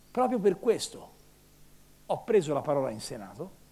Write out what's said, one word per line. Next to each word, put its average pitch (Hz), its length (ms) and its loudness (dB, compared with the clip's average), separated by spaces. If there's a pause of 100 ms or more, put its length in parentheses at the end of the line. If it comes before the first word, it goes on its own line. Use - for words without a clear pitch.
(100)
Proprio 247 280 2
per 185 200 4
questo - 580 -2 (920)
ho 165 160 -4
preso 165 320 2
la 135 80 -2
parola 139 280 0
in 110 100 -10
Senato 110 520 -12 (200)